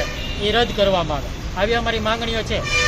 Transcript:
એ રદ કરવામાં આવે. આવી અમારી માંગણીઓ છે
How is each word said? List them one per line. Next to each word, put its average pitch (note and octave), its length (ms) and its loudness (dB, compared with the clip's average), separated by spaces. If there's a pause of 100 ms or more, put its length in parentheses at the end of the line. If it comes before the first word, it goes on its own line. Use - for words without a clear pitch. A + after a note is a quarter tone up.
(440)
એ G#3+ 80 0
રદ A#3 240 4
કરવામાં F3+ 420 2
આવે. - 200 -6 (200)
આવી G#3 160 2
અમારી A3+ 260 0
માંગણીઓ A3+ 420 0
છે G#3+ 160 -2 (300)